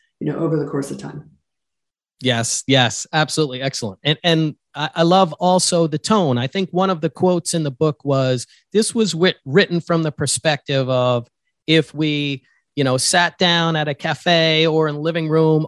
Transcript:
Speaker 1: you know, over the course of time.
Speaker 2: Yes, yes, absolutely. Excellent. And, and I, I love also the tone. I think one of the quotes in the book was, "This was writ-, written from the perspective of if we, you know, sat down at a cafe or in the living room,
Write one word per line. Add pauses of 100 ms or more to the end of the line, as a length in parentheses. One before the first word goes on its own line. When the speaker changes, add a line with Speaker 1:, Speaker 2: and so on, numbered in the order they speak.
(200)
Speaker 1:
you
know,
over
the
course
of
time. (920)
Speaker 2:
Yes,
yes,
absolutely.
Excellent.
And,
and (200)
I,
I
love
also
the
tone.
I
think
one
of
the
quotes
in
the
book
was, (280)
"This
was
writ-,
written
from
the
perspective
of (360)
if
we, (320)
you
know,
sat
down
at
a
cafe
or
in
the
living
room,